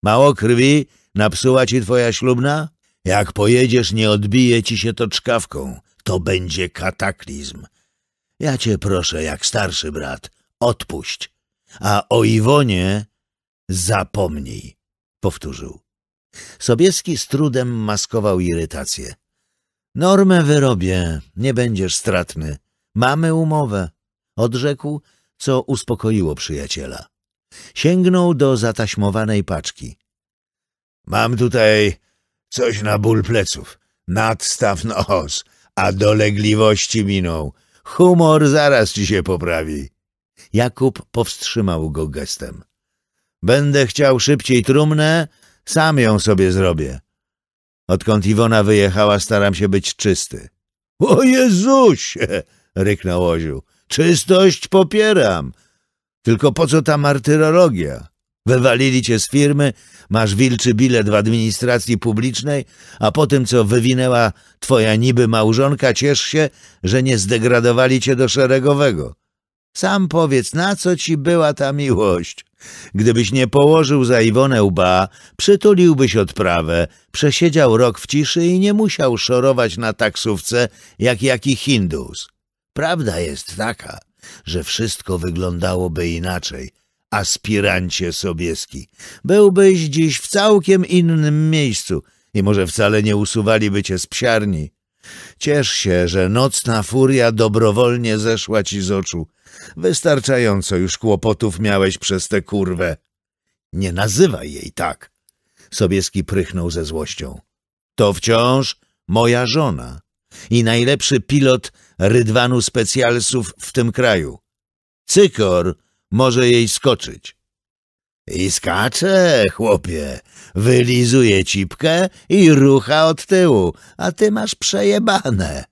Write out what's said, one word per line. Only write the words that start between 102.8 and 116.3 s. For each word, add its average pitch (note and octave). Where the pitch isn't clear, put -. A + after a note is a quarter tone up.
„Nie F#2
nazywaj G2+
jej -
tak”. -
Sobieski F#2+
prychnął F2+
ze E2
złością. D2+
„To G2+
wciąż A#2+
moja A#2+
żona D#2+
i A#2
najlepszy A#2+
pilot C3+
Rydwanu A#2+
Specjalsów A#2+
w -
tym A#2
kraju. F#2+
Cykor F#2
może B2